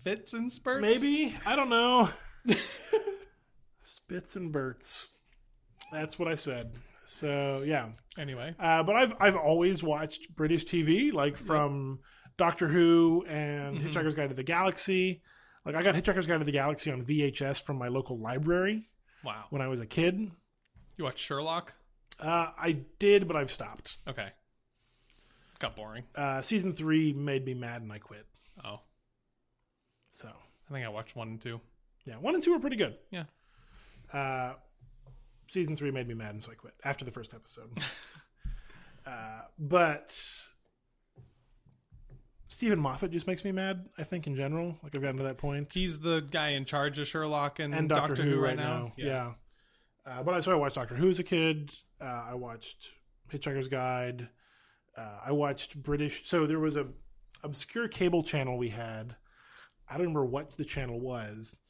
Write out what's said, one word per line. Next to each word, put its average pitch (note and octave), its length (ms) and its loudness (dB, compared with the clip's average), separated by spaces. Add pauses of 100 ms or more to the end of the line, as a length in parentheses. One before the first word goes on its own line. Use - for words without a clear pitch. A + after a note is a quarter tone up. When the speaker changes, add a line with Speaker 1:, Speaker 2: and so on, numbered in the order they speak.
Speaker 1:
fits G#3+ 300 -4
and A#3 180 -4
spurts? B3+ 300 -2
Speaker 2:
Maybe. C4+ 540 4 (100)
I A#3 100 2
don't C#4 140 4
know. A#3 400 8 (380)
Speaker 1:
<laughs> A3+ 80 8 (1300)
Speaker 2:
Spits - 540 -12
and F3 160 -6
burts. C3 560 -6 (840)
That's D#3 260 -6
what F3 100 0
I E3 80 0
said. A#2+ 380 -4 (320)
So, C#3+ 600 0
yeah. C#3 240 0 (280)
Speaker 1:
Anyway. C#3+ 420 -8
Speaker 2:
Uh, E3 240 6
but G3 120 4
I've, B3 240 6
I've G3 160 8
always E3+ 480 4
watched D3+ 520 -2
British D#3 300 2
T E3+ 160 2
V, G3 300 6
like, D3 260 2
Speaker 1:
Yep. - 80 -10
Speaker 2:
from C#3 540 0 (380)
Doctor E3+ 300 4
Who E3+ 600 8
and D3 500 -4
Speaker 1:
Mm-hmm. D3 120 -2
Speaker 2:
Hitchhiker's D#3 260 0
Guide C#3+ 140 -2
to C3+ 60 -8
the C3 80 -4
Galaxy. F#3 800 2 (440)
Like, D3 100 -4
I E3+ 80 0
got F#3+ 120 6
Hitchhiker's F3+ 320 2
Guide E3 120 4
to D3+ 60 -2
the D3 60 -2
Galaxy C#3+ 400 0
on B2+ 120 -4
V D3 200 2
H C#3 180 0
S C#3 180 -2
from C#3 180 -6
my B2 120 -4
local C3 300 -2
library F3 720 0 (340)
Speaker 1:
Wow. A2 260 -8
Speaker 2:
when C#3+ 120 -4
I C3 60 -2
was B2+ 140 -2
a A2+ 40 -8
kid. F#3 460 0 (640)
Speaker 1:
You F3+ 60 -6
watched C3+ 160 -4
Sherlock? D#3+ 540 -4 (460)
Speaker 2:
Uh, E3 380 0
I E3 220 0 (200)
did, G3+ 280 8
but E3 80 0
I've C#3 160 0
stopped. - 460 -10 (100)
Speaker 1:
Okay. G#2+ 220 -8 (1300)
Got B2 160 -6
boring. G#2+ 280 -12 (120)
Speaker 2:
Uh, C3+ 260 -2
season F#3 320 0
three D#3 400 2
made C#3 320 -2
me C3 80 -4
mad A#2+ 280 -8
and A2 100 -12
I G#2 80 -12
quit. G#2 260 -20 (380)
Speaker 1:
Oh. G#2 160 -12 (1300)
Speaker 2:
So. - 200 -16 (400)
Speaker 1:
I C#3+ 40 -12
think B2+ 120 -6
I A2+ 40 -6
watched G#2+ 260 -8
one A2+ 140 -8
and A2 120 -10
two. A#2 200 -8 (440)
Speaker 2:
Yeah, A#2 100 -12
one F#3 180 -2
and F4 100 0
two F4 100 6
were D#4 60 2
pretty C4 180 -4
good. C3+ 180 0 (160)
Speaker 1:
Yeah. F3 120 -8 (880)
Speaker 2:
Uh, C3+ 400 -4 (1000)
season D#3 240 0
three D3 160 -2
made B2+ 160 -4
me A#2+ 60 -6
mad, A2 180 -8
and G#2+ 100 -10
so A2+ 100 -14
I A2+ 40 -20
quit - 180 -20 (120)
after C#3 180 -4
the A#2+ 80 -10
first A#2 220 -12
episode. - 420 -18
<laughs> - 60 -8 (1200)
Uh, A2+ 360 -12 (160)
but D#3 560 2 (2250)
Stephen G#3+ 300 2
Moffat D3 320 -2
just E3+ 160 -4
makes F#3 180 -2
me G3 80 -2
mad, F#3+ 320 -4 (120)
I E3 60 -6
think, D#3+ 240 -6
in C#3 80 -4
general. D#3+ 480 -4
Like, D3 140 -8
I've C3+ 40 -6
gotten C3+ 160 -2
to C3+ 60 -2
that C3 140 -4
point. C#3+ 360 -4
Speaker 1:
He's F3+ 260 -2
the D#3+ 200 2
guy D3+ 300 -2
in C#3 160 -2
charge C#3+ 340 0
of D3 80 -4
Sherlock D3+ 520 0
and D3 140 -2
Speaker 2:
And D#3 140 2
Speaker 1:
Doctor D3 280 4
Speaker 2:
Doctor C3+ 80 0
Speaker 1:
Who C#3+ 120 4
Speaker 2:
Who C3+ 60 4
Speaker 1:
right C3+ 80 4
Speaker 2:
right B2+ 80 0
Speaker 1:
now. B2 220 -2
Speaker 2:
now. A#2+ 180 -6
Speaker 1:
Yeah. B2+ 80 -6
Speaker 2:
Yeah. B2+ 260 -2 (880)
Uh, C3 40 -6
but F3 100 0
I, F3+ 80 2
so F3+ 100 2
I F3+ 40 6
watched C#3+ 200 2
Doctor B2 200 -4
Who E3+ 140 4
as F3+ 100 2
a F3 40 -2
kid. D#3+ 480 0 (300)
Uh, B2 300 -8
I - 40 -8
watched A#2+ 540 -12 (420)
Hitchhiker's C3+ 380 -4
Guide. B2 580 -2 (720)
Uh, G#2 280 -14
I C3+ 60 -2
watched C#3+ 500 -2
British. D3 460 -4
So E3 180 4
there D#3 140 2
was D#3 160 2
a C#3 120 -2 (560)
obscure G#3 440 -6
cable F3 360 2
channel C3 340 -2
we A#2+ 120 -2
had. A2+ 460 -10 (720)
I - 40 -10
don't D#3+ 140 -2
remember D3+ 180 2
what C#3 320 -2
the D3 80 -4
channel A#2+ 340 -4
was, A2+ 560 -8 (140)